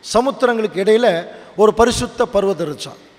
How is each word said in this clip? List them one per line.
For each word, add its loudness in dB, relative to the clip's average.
சமுத்திரங்களுக்கு 0
இடையில 2
ஒரு 4
பரிசுத்த 0
பர்வதம் -2
இருந்துச்சாம். -14